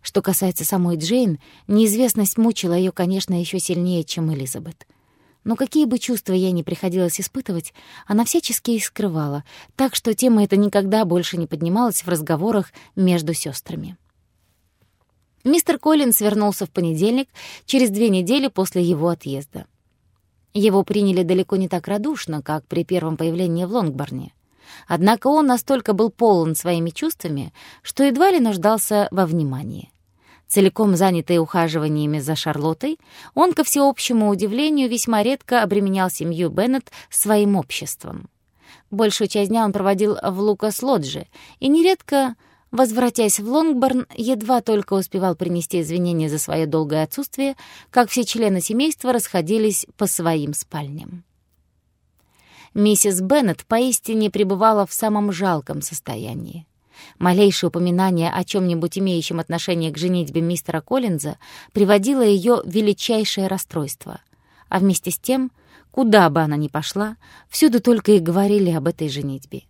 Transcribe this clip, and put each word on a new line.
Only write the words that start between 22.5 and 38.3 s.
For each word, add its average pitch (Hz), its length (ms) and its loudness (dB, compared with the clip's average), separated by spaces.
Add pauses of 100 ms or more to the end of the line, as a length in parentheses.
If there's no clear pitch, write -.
при 165 200 -4
первом 160 320 -2
появлении 170 480 -2
в 190 80 -8
Лонгборне. 139 600 -4 (540)
Однако 196 400 2
он 294 200 4
настолько 247 440 0
был 214 180 2
полон 170 460 2
своими 170 360 -2
чувствами, 160 600 -6 (280)
что - 240 0
едва 285 260 4
ли 349 80 2
нуждался 208 720 2
во 190 140 2
внимании. 143 680 -4 (560)
Целиком 196 480 4
занятый 175 440 2
ухаживаниями 151 800 0
за 147 180 -4
Шарлоттой, 160 600 -4 (340)
он, 349 180 2
ко - 140 2
всеобщему 254 640 2
удивлению, 254 600 0
весьма 226 340 0
редко 247 380 0
обременял 196 480 0
семью 165 400 -4
Беннет 247 400 -2 (200)
своим 208 480 2
обществом. - 720 -8 (600)